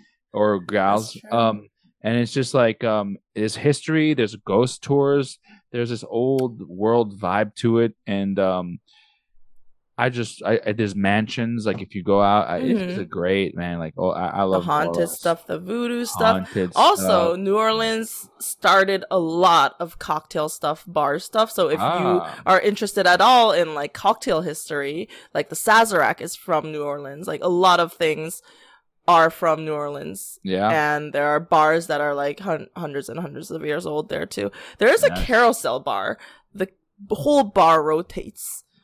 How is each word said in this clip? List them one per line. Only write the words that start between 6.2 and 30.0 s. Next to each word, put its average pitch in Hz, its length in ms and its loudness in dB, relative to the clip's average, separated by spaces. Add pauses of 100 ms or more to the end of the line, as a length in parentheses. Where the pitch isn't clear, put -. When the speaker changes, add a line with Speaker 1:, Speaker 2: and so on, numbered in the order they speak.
Speaker 1:
world 104 500 0
vibe 101 380 -2
to 113 220 2
it, 117 160 0 (120)
and, 98 320 -2
um, 92 400 -2 (1200)
I 123 120 2
just, 120 340 -8
I, 110 220 0
I, 107 60 -2
there's 107 220 -2
mansions, 107 680 -2
like, 107 160 -4
if 95 140 -14
you 98 80 -10
go 101 180 2
out, 101 280 4
I, 85 100 -4
it's 254 220 0
just 180 120 -6
Speaker 2:
Mm-hmm. 185 80 -6
Speaker 1:
a - 60 -8
great, 92 500 -2
man, 87 220 -6
like, 80 180 -8
oh, 92 140 -2
I, 90 180 -4
I 98 120 -4
Speaker 2:
The 98 60 2
Speaker 1:
love 92 180 0
New - 60 -8
Speaker 2:
haunted 151 260 0
Speaker 1:
Orleans. 170 220 -4
Speaker 2:
stuff, 170 280 -4
the 180 120 -6
voodoo 240 460 -6
stuff. 226 320 0 (120)
Speaker 1:
Haunted - 280 -4
Speaker 2:
Also, 339 300 4
Speaker 1:
stuff. 175 320 2
Speaker 2:
New 196 180 0
Orleans 220 720 -2 (100)
started 190 720 2
a 190 80 2
lot 165 640 4
of 170 180 -10
cocktail 156 520 -4
stuff, 156 360 -6
bar 147 320 0
stuff. 220 320 0
So 175 200 0
if 156 100 0
Speaker 1:
Ah. 151 180 0 (380)
Speaker 2:
you - 80 -18
are 185 160 6
interested 208 460 0
at 180 160 6
all 233 300 6
in, 160 220 0
like, 147 200 -6
cocktail 196 480 0
history, 156 680 -6 (240)
like, 151 160 -4
the 160 80 -10
Sazerac 202 640 2
is - 160 -10
from 156 360 -4
New 151 120 -6
Orleans. 143 420 -10
Like, - 160 -6
a 180 60 0
lot 175 320 4
of 165 140 -2
things 156 480 -4 (680)
are 165 220 6
from 160 340 -2
New 156 100 -4
Orleans. 147 680 -10